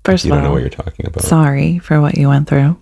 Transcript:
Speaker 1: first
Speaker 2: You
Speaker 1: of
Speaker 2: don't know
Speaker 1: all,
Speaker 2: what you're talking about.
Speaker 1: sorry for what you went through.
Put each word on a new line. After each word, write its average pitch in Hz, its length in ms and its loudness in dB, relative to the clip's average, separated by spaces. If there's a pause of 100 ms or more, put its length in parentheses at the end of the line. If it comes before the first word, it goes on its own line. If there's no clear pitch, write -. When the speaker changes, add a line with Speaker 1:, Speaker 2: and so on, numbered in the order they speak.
Speaker 1:
first 185 220 0
Speaker 2:
You 78 60 0
Speaker 1:
of 73 40 2
Speaker 2:
don't 73 80 0
know 71 60 0
Speaker 1:
all, 69 60 0
Speaker 2:
what 65 40 0
you're 60 100 -4
talking - 360 -10
about. - 180 0
Speaker 1:
sorry 156 540 0
for 156 220 0
what 147 180 0
you 139 100 2
went 139 200 2
through. 143 340 2